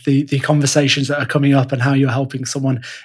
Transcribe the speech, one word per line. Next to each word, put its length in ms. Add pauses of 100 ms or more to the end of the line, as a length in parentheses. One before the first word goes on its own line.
The, 160
the 160
conversations 680
that 120
are 60
coming 260
up 200
and 100
how 100
you're 180
helping 340
someone 380 (220)